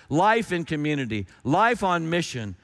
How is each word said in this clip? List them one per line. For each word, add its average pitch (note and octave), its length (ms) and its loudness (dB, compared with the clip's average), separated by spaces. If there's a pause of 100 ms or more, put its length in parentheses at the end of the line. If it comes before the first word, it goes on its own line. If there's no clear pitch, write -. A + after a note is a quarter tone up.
life G3+ 420 2
in E3+ 140 -2
community, C#3+ 600 -2 (180)
life G#3 360 2
on F3 280 0
mission, B2 540 -4